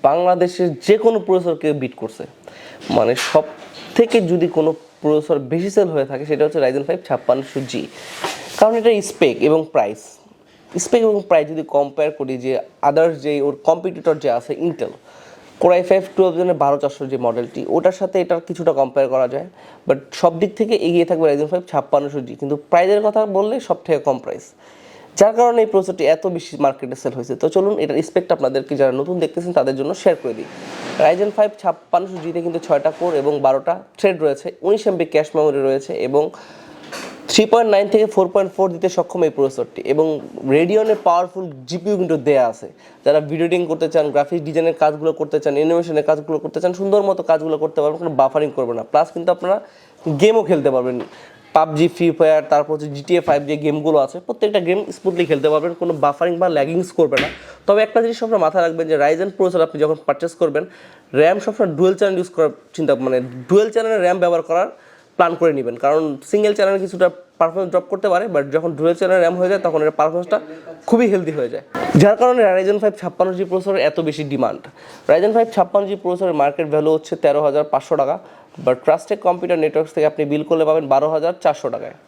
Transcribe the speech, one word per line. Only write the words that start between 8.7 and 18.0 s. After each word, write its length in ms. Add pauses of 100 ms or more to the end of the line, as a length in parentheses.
এটা 340
স্পেক 400
এবং 220
প্রাইস, 300 (840)
স্পেক 240
এবং 200
প্রাইস 220
যদি 140 (140)
কম্পেয়ার 420
করি 180
যে 140 (380)
others 240 (120)
যে 160
ওর 220
কম্পিটিটর 600
যে 60 (100)
আছে 140 (140)
Intel, 260 (680)
Core 200
i 100
five 140 (100)
twelve 220
জেনের 160 (100)
বারো 140
চারশো 300
যে 100
মডেলটি, 480 (100)
ওটার 160
সাথে 300